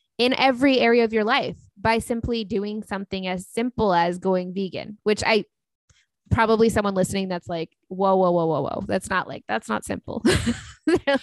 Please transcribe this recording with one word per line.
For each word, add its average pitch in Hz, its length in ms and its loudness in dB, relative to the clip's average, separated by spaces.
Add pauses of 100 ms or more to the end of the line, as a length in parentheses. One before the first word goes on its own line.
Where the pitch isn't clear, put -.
(180)
in 247 160 2
every 262 460 4
area 233 240 4
of 220 80 -2
your 220 120 2
life 220 340 -2 (180)
by 226 220 0
simply 233 460 -4
doing 208 380 -6
something 190 440 -8
as 185 200 -6
simple 226 460 0
as 175 260 2
going 185 360 -2
vegan, 190 480 -8
which 208 240 0
I, 135 180 2 (840)
probably 226 400 4
someone 202 240 0
listening 190 340 -2
that's 175 200 -8
like, 165 220 -6 (180)
"Whoa, 190 280 2
whoa, 185 140 4
whoa, 170 160 2
whoa, 151 160 0
whoa. - 240 -6
That's 196 240 -4
not, 185 180 -4
like, 202 180 -14
that's 220 220 -4
not 214 160 -4
simple." - 400 -8
<laughs> - 600 -2
They're 294 360 2